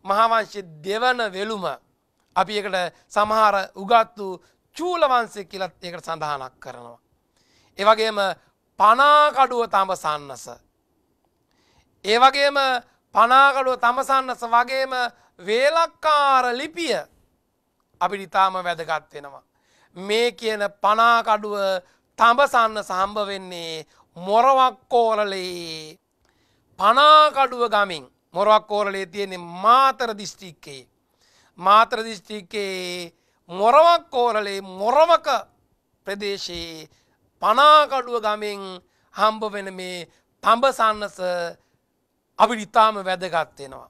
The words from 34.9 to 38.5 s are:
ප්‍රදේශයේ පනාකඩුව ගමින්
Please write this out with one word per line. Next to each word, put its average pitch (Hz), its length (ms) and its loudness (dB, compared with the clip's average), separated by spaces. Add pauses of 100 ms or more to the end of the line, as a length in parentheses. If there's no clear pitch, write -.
ප්‍රදේශයේ 175 840 -10 (540)
පනාකඩුව 262 800 4
ගමින් 208 400 -4 (540)